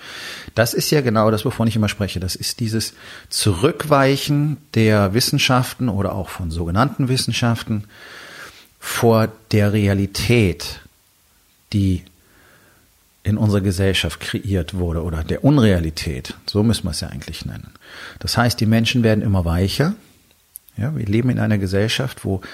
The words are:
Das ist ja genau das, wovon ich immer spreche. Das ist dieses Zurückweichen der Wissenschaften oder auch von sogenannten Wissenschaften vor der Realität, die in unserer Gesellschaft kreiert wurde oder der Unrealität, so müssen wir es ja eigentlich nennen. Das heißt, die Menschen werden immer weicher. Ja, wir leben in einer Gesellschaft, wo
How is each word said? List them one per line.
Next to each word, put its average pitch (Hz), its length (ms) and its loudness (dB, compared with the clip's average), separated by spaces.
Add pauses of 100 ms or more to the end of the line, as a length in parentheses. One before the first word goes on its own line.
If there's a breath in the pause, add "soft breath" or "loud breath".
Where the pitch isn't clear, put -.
(540 loud breath)
Das 113 180 2
ist - 200 -2
ja 151 80 4
genau 110 320 4
das, 104 120 0
wovon 113 220 0
ich 110 80 2
immer 107 140 2
spreche. 95 320 -4
Das 90 160 -4
ist - 240 -8
dieses 110 340 -4 (340 loud breath)
Zurückweichen 139 1300 2 (160)
der 107 400 4
Wissenschaften 127 720 0
oder 95 260 -2
auch 98 140 -8
von 82 240 -6
sogenannten 92 560 -2
Wissenschaften 117 800 -2 (1000 loud breath)
vor 110 480 2 (180)
der 104 220 4
Realität, 101 1080 0 (920)
die 95 300 0 (1200 soft breath)
in 104 160 0
unserer 104 240 2
Gesellschaft 95 580 0
kreiert 98 540 -2
wurde 85 280 -2
oder 80 220 -4
der - 180 -4
Unrealität, 87 920 2 (100)
so - 180 0
müssen 113 220 0
wir 87 60 -4
es 76 100 -6
ja - 80 -8
eigentlich - 380 -12
nennen. - 260 -12 (460 loud breath)
Das - 180 -4
heißt, 120 240 2
die 110 60 2
Menschen 113 360 4
werden 110 200 4
immer 95 240 2
weicher. 98 480 2 (840 soft breath)
Ja, 123 180 -4
wir 123 120 -4
leben 113 240 2
in 113 80 0
einer 110 180 2
Gesellschaft, 101 720 -2
wo 95 160 -2 (120 loud breath)